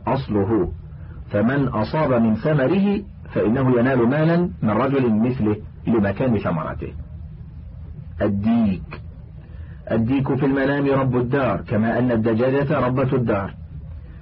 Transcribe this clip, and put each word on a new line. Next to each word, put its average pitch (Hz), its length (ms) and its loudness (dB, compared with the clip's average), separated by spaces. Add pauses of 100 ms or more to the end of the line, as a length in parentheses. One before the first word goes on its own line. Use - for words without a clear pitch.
أصله، 107 640 0 (580)
فمن 127 380 2
أصاب 131 460 0
من 113 220 4
ثمره 175 680 2 (320)
فإنه 123 460 4
ينال 120 300 4
مالا 160 400 4 (120)
من 110 80 2
رجل 123 440 2
مثله 107 420 2 (320)
لمكان 110 500 2
ثمرته. 76 560 -4 (1300)
الديك 202 800 0 (880)
الديك 131 440 2
في 143 100 0
المنام 139 460 2
رب 131 240 2
الدار، 123 460 0
كما 113 380 0
أن 123 120 2
الدجاجة 131 680 2
ربة 131 360 0
الدار، 107 380 0 (680)